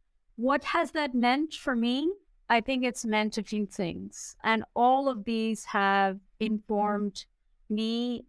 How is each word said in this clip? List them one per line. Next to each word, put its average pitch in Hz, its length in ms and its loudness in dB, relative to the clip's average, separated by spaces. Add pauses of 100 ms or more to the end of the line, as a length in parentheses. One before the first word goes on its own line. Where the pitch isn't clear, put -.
(340)
What 269 300 0
has 339 260 0
that 294 240 -2
meant 254 400 2
for 262 220 -2
me? 262 360 2 (380)
I 233 100 6
think 262 240 -2
it's 240 200 -4
meant 214 340 0
a 208 40 -2
few 208 240 -2
things, 185 760 -8
and 220 200 0 (100)
all 262 340 4
of 214 160 -4
these 220 400 -2
have 196 540 2 (200)
informed 208 880 -2 (440)
me 233 600 -2